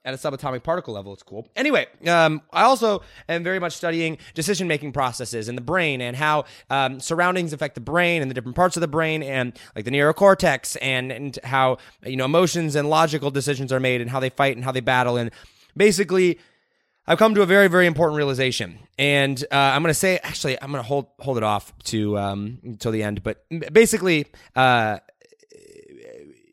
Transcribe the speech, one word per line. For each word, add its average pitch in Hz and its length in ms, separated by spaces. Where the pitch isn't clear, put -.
at 131 120
a - 20
subatomic 135 460
particle 160 320
level, 101 180
it's 95 80
cool. 107 340
Anyway, 240 300
um, 160 340
I 180 120
also 220 400
am 170 160
very 185 160
much 175 140
studying 165 440
decision-making 160 580
processes 120 560
in 120 60
the 127 80
brain 147 400
and 123 140
how, 151 300
um, 135 280
surroundings 170 540
affect 147 220
the 131 60
brain 170 420
and 131 80
the - 20
different 123 220
parts 180 200
of 170 60
the 165 60
brain 156 340
and, 135 380
like, 107 100
the 120 60
neurocortex 156 920
and, 131 300
and 127 320
how, 131 340
you 131 120
know, 131 100
emotions 160 500
and 147 140
logical 156 400
decisions 135 420
are 131 80
made 127 220
and 117 80
how 131 100
they 127 120
fight 139 240
and 123 100
how 131 60
they 127 100
battle. 123 360
And 117 120
basically, 185 640
I've 170 140
come 220 160
to 202 80
a - 20
very, 196 220
very 180 180
important 156 320
realization. 127 640
And, 139 420
uh, 135 40
I'm 139 280
gonna 165 100
say, 185 300
actually, 135 360
I'm 139 120
gonna 143 100
hold, 135 280
hold 131 180
it 110 60
off 104 420
to, 104 320
um, 101 640
till 117 120
the 110 120
end. 104 180
But - 300
m-, 165 100
basically, 185 540
uh, 120 420